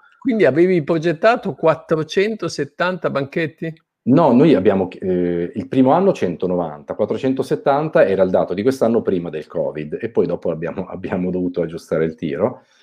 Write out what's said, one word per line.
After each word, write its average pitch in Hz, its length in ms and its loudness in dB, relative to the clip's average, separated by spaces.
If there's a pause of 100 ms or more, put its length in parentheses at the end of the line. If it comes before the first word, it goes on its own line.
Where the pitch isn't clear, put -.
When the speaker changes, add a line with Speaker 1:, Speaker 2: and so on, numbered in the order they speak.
(200)
Speaker 1:
Quindi 220 260 0
avevi 175 380 2
progettato 170 720 0
quattrocentosettanta 165 1500 -2
banchetti? 151 640 -4 (280)
Speaker 2:
No, 143 300 4
noi 135 240 6
abbiamo, 95 340 2
eh, 87 640 -2
il 95 140 -8
primo 131 240 2
anno 185 220 4
centonovanta, 87 800 -4
quattrocentosettanta 135 1120 0
era 95 160 2
il 92 80 2
dato 90 220 0
di 98 100 -4
quest'anno 117 380 2
prima 85 280 -2
del 76 160 -8
covid 76 560 -6
e - 80 -6
poi 101 160 0
dopo 85 260 -4
abbiamo, 82 340 -6
<laughs> - 40 -16
abbiamo 92 400 -6
dovuto 90 320 -4
aggiustare 80 440 -4
il 80 100 -6
tiro. 87 480 -4 (200)